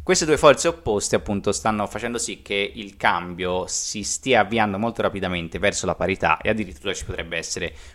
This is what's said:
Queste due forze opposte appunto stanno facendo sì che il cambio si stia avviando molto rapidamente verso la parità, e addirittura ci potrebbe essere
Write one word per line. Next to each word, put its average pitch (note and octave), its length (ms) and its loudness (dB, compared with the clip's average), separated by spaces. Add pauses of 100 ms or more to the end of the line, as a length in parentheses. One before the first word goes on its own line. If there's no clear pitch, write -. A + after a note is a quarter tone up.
Queste F3+ 240 2
due D3+ 100 4
forze C#3+ 320 6
opposte A#2 480 0
appunto G2+ 360 -2
stanno G#2 340 0
facendo A#2 320 -6
sì G2+ 240 -8
che G2+ 320 -2
il G2+ 220 -14
cambio F2+ 680 2
si - 360 -6
stia A#2 380 2
avviando G#2 380 2
molto A2+ 220 -2
rapidamente F#2 580 -2
verso F#2 280 0
la F2 80 0
parità, F2+ 440 2
e - 120 -2
addirittura G2+ 420 -4
ci - 140 -8
potrebbe E2+ 320 -8
essere E2+ 340 -6 (220)